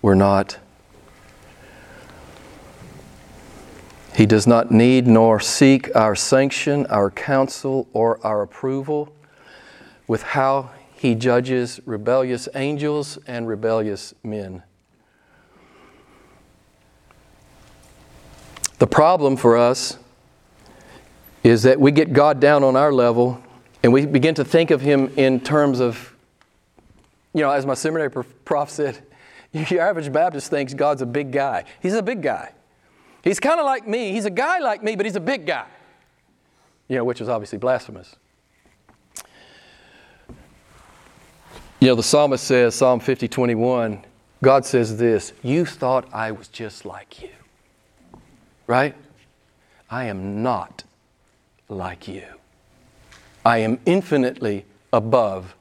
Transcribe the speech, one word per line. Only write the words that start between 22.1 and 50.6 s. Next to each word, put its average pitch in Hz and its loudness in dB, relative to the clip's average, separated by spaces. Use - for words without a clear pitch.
God 143 4
down 143 6
on 131 4
our 147 4
level 123 2
and 120 6
we 139 4
begin 147 0
to 143 -2
think 165 2
of 143 2
him 135 0
in 131 2
terms 143 0
of, 120 -4
you 160 -2
know, 143 0
as 139 -2
my 135 -2
seminary 156 -4
prof, 127 -10
prof 143 -4
said, 139 -6
<laughs> - -20
your 160 -2
average 165 -2
Baptist 156 -2
thinks 143 -4
God's 143 -2
a 127 -6
big 131 -6
guy. 135 -4
He's 185 -4
a 226 -2
big 208 -6
guy. 120 -6
He's - 0
kinda 320 0
like 254 -4
me. 214 -4
He's 208 -4
a 208 -4
guy 285 -2
like 233 -4
me, 220 -4
but 196 -4
he's 202 -6
a 202 -4
big 175 -6
guy. 143 -6
You 127 -4
know, 117 -4
which 120 -6
is 107 -8
obviously 107 -8
blasphemous. 117 -6
You 131 6
know, 127 6
the 113 -2
psalmist 147 2
says, 123 2
Psalm 127 2
fifty 123 -4
twenty-one, 117 -4
God 135 4
says 113 -2
this, 113 0
"You 147 -2
thought 127 -4
I 110 -8
was 92 -16
just - -16
like - -20
you." 349 -20
Right? 135 -2
I 123 -8
am 101 -8
not 117 -6